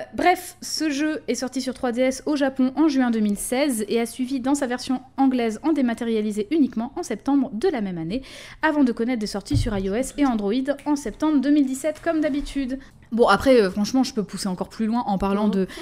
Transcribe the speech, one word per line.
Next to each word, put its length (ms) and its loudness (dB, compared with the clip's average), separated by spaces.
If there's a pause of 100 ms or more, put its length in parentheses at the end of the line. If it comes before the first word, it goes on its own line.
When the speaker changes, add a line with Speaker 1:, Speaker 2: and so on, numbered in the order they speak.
(160)
Speaker 1:
bref, 480 0
ce 260 -2
jeu 380 -2
est 80 -2
sorti 260 -6
sur 140 -6
trois 160 -2
D 100 -2
S 240 0
au 100 0
Japon 400 0
en 120 4
juin 240 2
deux 80 0
mille 180 0
seize 500 -2
et 140 0
a 60 -2
suivi 320 -4
dans 160 0
sa 100 -2
version 360 -4 (140)
anglaise 460 2
en 120 2
dématérialisé 760 0
uniquement 460 2
en 80 -6
septembre 500 0
de 140 0
la 140 0
même 180 -4
année, 240 -4 (400)
avant 200 4
de 80 4
connaître 280 -2
des 80 -4
sorties 280 -4
sur 220 0
I 140 -2
O 20 -2
S 240 -2
et 80 4
Android 280 0 (340)
en 80 2
septembre 440 0
deux 120 2
mille 160 4
dix-sept, 360 -4
comme 160 0
d'habitude. 600 -2 (320)
Bon, 160 4
après, 340 6
euh, 80 2
franchement, 340 0
je 120 -2
peux 80 -2
pousser 240 -8
encore 220 -4
plus 180 -4
loin 180 0
en 140 0
parlant 260 0
Speaker 2:
Mhm. 80 4
Speaker 1:
de 140 0 (140)